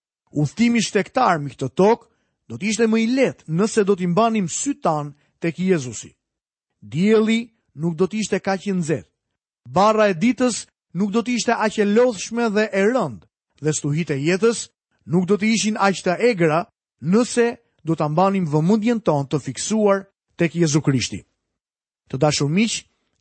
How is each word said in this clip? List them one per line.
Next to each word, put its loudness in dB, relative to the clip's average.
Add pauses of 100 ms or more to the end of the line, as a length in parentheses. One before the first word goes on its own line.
(340)
Udhtimi 2
shtektar 0
mbi -8
këtë -6 (100)
tokë 4 (420)
do -12
të -4
ishte 0
më 2
i 2
lehtë 0
nëse 0
do 2
t'i -2
mbanim 0
syt -6
tan -2 (240)
tek -6
Jezusi. -4 (680)
Dielli 0 (200)
nuk -4
do 0
të -6
ishte -4
kaq -4
i -2
nxehtë. -4 (540)
Barra 2
e -4
ditës 0 (320)
nuk -2
do 0
të -4
ishte 0
aq -2
e 2
lodhshme 0
dhe 0
e 0
rëndë, -4 (400)
dhe 0
stuhitë -4
e -4
jetës 0 (400)
nuk 0
do 2
të 2
ishin -2
aq 0
të 0 (120)
egra 2 (360)
nëse 2 (380)
do -2
ta -2
mbanim 2
vëmendjen 2
tonë 0
të 0
fiksuar -2 (320)
tek 0
Jezu 0
Krishti. -2 (840)
Të -8
dashur 0
miq, 0 (360)